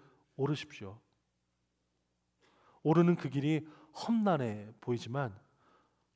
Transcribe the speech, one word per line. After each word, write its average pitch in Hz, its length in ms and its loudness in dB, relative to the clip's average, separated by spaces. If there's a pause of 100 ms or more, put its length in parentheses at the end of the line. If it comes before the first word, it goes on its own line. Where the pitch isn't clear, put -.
(380)
오르십시오. 120 640 -4 (1800)
오르는 170 320 6
그 151 140 -4
길이 143 360 0 (300)
험난해 131 840 0
보이지만 120 560 -4 (800)